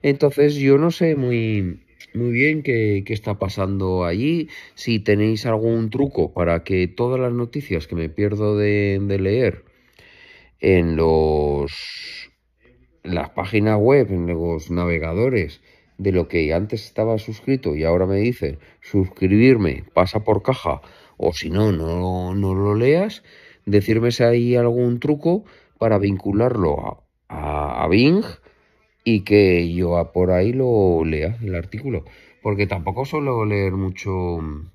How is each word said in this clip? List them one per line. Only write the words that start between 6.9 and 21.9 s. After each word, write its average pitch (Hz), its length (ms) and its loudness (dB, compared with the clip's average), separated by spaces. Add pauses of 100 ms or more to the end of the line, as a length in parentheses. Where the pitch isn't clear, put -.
las 123 120 -2
noticias 120 540 -6
que 87 100 -8
me 80 120 -4
pierdo 104 480 0
de, 104 460 2
de 98 160 -2
leer 98 460 0 (920)
en 85 380 2
los, 76 1300 -2 (720)
las 82 280 -4
páginas 104 480 0
web, 123 320 4
en 87 160 -2
los 85 440 -4
navegadores, 87 880 -2 (360)
de 98 140 -2
lo 90 160 0
que 78 260 0
antes 107 340 -4
estaba 110 320 -2
suscrito 110 580 -4
y 76 80 -4
ahora 87 200 2
me 95 120 -2
dice, 101 420 -2 (220)
"Suscribirme, 98 1040 2 (100)
pasa 101 300 0
por 104 180 2
caja", 80 380 -4 (360)
o 82 160 -2
si 78 180 -8
no, 104 200 2
no, 90 640 -2